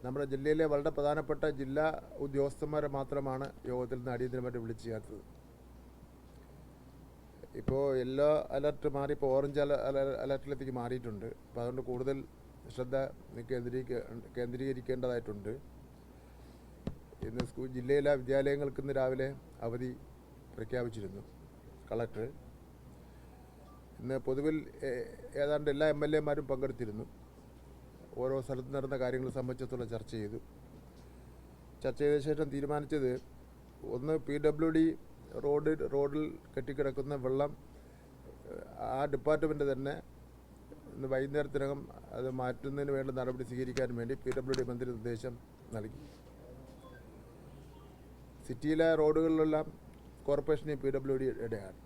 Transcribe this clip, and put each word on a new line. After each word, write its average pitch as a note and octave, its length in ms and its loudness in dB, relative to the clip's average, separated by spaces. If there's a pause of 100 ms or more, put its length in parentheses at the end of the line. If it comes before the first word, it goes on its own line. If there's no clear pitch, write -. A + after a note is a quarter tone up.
നമ്മുടെ C#3 280 -2
ജില്ലയിലെ D3+ 400 4
വളരെ C#3+ 240 4
പ്രധാനപ്പെട്ട D3 480 2 (160)
ജില്ലാ C#3 260 2 (380)
ഉദ്യോഗസ്ഥന്മാരെ C#3+ 720 0
മാത്രമാണ് C3+ 500 -2 (200)
യോഗത്തിൽ B2 320 -2
നിന്ന് B2 160 -4
അടിയന്തരമായിട്ട് B2 500 -2
വിളിച്ചു A2+ 260 -6
ചേർത്തത്. G#2+ 320 -8 (2500)
ഇപ്പോൾ C3+ 400 4
യെല്ലോ C3+ 300 6 (260)
അലർട്ട് D3 400 2
മാറി, C#3 160 2
ഇപ്പോൾ C#3 240 2
ഓറഞ്ച് C#3+ 280 4
അല-, C#3 240 4
അല-, C#3 360 2
അലർട്ടിലേക്ക് C3+ 560 -2
മാറിയിട്ടുണ്ട്. A#2+ 460 -4
അപ്പോൾ - 340 -8
അതുകൊണ്ട് B2 300 -2
കൂടുതൽ C3 260 2 (580)
ശ്രദ്ധ B2+ 220 0 (540)
കേന്ദ്രീക-, B2 540 -2 (320)
കേന്ദ്രീകരിക്കേണ്ടതായിട്ടുണ്ട്. B2 1160 -2 (1800)
ഇന്ന് B2 220 -2
സ്കൂ-, B2+ 260 -6
ജില്ലയിലെ C#3 460 6
വിദ്യാലയങ്ങൾക്ക് C#3 600 2
ഇന്ന് C#3 180 0
രാവിലെ C3 280 2 (380)
അവധി B2 240 -2 (680)
പ്രഖ്യാപിച്ചിരുന്നു A2 680 -4 (680)
കളക്ടർ. A2+ 360 -2 (1700)
ഇന്ന് C3 160 -2 (100)
പൊതുവിൽ C#3 300 2 (320)
ഏ-, A#2+ 180 -2 (360)
ഏതാണ്ട് D3 280 4
എല്ലാ D3 240 4
എം D3 100 2
എൽ D3+ 120 4
എമാരും D3 300 2
പങ്കെടുത്തിരുന്നു. B2 600 -2 (1160)
ഓരോ C3+ 220 2
സ്ഥലത്ത് C3 300 -4
നടന്ന C3+ 280 0
കാര്യങ്ങൾ B2+ 360 0
സംബന്ധിച്ചിടത്തോളം B2 560 -2
ചർച്ച G#2+ 260 -6
ചെയ്തു. G#2 180 -4 (1400)
ചർച്ച C3 200 -2
ചെയ്ത D3 160 6 (100)
ശേഷം D3+ 260 2
തീരുമാനിച്ചത്, C#3+ 560 0 (840)
ഒന്ന്, C#3+ 200 0 (120)
പി C#3+ 80 -2 (100)
ഡബ്ല്യു D#3 320 6
ഡി D#3+ 80 10 (600)
റോഡ്, D3 280 6 (220)
റോഡിൽ C#3+ 280 2 (300)
കെട്ടിക്കിടക്കുന്ന C3+ 600 0 (100)
വെള്ളം, C3+ 260 4 (1500)
ആ C3+ 40 0 (140)
ഡിപ്പാർട്ട്മെന്റ് D3+ 580 4
തന്നെ C#3 220 0 (1000)
ഇന്ന് C3 180 -6
വൈകുന്നേരത്തിനകം C#3 680 2 (380)
അത് B2+ 100 -2 (120)
മാറ്റുന്നതിന് C#3 560 0
വേണ്ട C3+ 220 0
നടപടി B2+ 320 -2
സ്വീകരിക്കാൻ B2 480 0
വേണ്ടി A#2 160 -2
പി B2+ 220 -4
ഡബ്ല്യു C3 240 0
ഡി A#2+ 100 2
മന്ത്രി B2 200 -2
നിർദ്ദേശം A#2 440 -4 (400)
നൽകി. G#2+ 260 -6 (2500)
സിറ്റിയിലെ D#3+ 420 4 (140)
റോഡുകളിലെല്ലാം D#3 640 6 (600)
കോർപ്പറേഷൻ C#3+ 560 2
പി C3+ 120 6
ഡബ്ല്യു C3+ 260 2
ഡിയുടെയാണ്. A2 640 -2